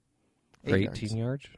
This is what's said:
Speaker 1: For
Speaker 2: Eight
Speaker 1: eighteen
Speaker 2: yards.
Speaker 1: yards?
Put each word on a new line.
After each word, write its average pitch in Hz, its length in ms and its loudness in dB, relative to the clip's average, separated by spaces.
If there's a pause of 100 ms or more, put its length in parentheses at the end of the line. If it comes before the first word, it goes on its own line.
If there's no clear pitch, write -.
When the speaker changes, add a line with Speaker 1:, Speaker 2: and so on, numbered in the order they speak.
(640)
Speaker 1:
For - 100 4
Speaker 2:
Eight 95 140 4
Speaker 1:
eighteen 110 280 -4
Speaker 2:
yards. 123 280 -2
Speaker 1:
yards? - 20 -20 (100)